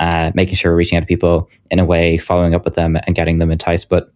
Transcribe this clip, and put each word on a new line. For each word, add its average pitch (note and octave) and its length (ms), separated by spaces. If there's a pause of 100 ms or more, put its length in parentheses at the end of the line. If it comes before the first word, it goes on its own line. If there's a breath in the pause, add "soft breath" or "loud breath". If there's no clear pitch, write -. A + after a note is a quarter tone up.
uh, E2+ 340
making F#2 200
sure E2+ 180
we're E2+ 40
reaching E2+ 200
out E2+ 40
to E2 60
people E2+ 440 (200 soft breath)
in F2+ 80
a F#2 60
way, E2+ 320
following F2 380
up E2+ 100
with D#2+ 100
them E2 220 (100)
and F2+ 80
getting E2 240
them E2 120
enticed. E2+ 380
But F2 280